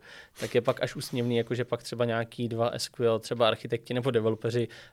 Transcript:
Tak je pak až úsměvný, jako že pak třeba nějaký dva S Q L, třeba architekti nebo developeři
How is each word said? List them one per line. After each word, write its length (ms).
Tak 160
je 60
pak 220
až 120
úsměvný, 420
jako 180
že 100
pak 180
třeba 220
nějaký 440
dva 240
S 160
Q 180
L, 120
třeba 280
architekti 460
nebo 180
developeři 560